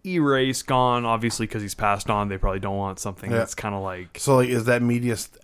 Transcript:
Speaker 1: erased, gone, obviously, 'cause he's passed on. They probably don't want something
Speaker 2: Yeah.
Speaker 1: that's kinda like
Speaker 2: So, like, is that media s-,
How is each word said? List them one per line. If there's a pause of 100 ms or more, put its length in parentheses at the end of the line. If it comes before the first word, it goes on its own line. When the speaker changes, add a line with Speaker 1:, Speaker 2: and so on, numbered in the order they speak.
Speaker 1:
erased,
gone,
obviously,
'cause
he's
passed
on.
They
probably
don't
want
something
Speaker 2:
Yeah.
Speaker 1:
that's
kinda
like
Speaker 2:
So,
like,
is
that
media
s-, (140)